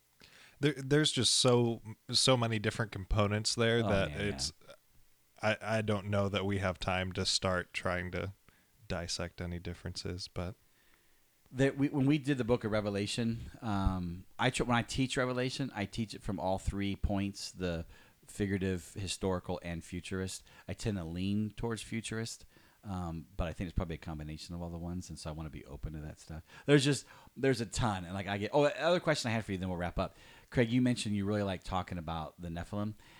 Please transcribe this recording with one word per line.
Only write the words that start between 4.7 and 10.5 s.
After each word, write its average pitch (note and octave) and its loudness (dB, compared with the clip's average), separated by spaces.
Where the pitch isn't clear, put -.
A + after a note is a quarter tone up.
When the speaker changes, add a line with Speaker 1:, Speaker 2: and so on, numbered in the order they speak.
Speaker 1:
I, G#2+ 2
I A2 0
don't G#2 0
know G2+ 2
that F#2+ 0
we G2 0
have F#2+ 0
time F#2 0
to F#2+ -2
start F#2 0
trying F2+ -2
to F#2 -4
dissect F2 -4
any F2 -6
differences, F2+ -8
but F2+ -6